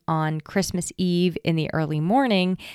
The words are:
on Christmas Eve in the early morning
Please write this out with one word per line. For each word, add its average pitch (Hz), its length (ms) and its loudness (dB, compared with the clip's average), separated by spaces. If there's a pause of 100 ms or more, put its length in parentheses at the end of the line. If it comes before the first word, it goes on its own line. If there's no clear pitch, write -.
on 156 340 0
Christmas - 540 -4
Eve 175 480 2
in 165 120 0
the 156 180 -2
early 151 260 0
morning 190 560 2 (200)